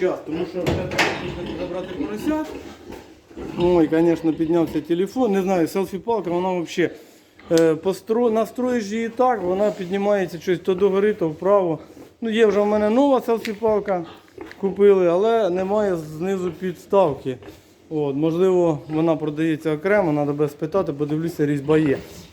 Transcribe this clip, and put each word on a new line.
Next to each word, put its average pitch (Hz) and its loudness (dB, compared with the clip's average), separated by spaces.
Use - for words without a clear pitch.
час, 180 -2
тому 160 -6
що 180 -6
ще 165 -2
треба 180 -2
їхати - -8
забрати 180 -8
поросят. 302 -4
Ой, 175 4
звісно, 165 2
піднявся 156 0
телефон. 196 0
Не 196 2
знаю, 180 2
селфі-палка, 190 -4
вона 180 -2
взагалі, 160 -2
е, 165 6
постро-, 220 0
настроїш 226 -2
її 220 -4
так, 240 2
вона 190 0
піднімається 196 -2
щось 175 0
то 185 0
догори, 196 2
то 180 -2
вправо. 175 2
Ну, 226 -2
є 220 4
вже 202 4
в 208 2
мене 214 2
нова 262 4
селфі-палка, 214 -2
купили, 196 6
але 208 2
немає 190 0
знизу 175 -4
підставки. 160 0
От, 147 -2
можливо, 170 2
вона 156 2
продається 156 -2
окремо, 185 2
треба 147 0
буде 147 0
спитати, 165 -4
подивлюся, 151 -2
різьба 147 2
є. 139 2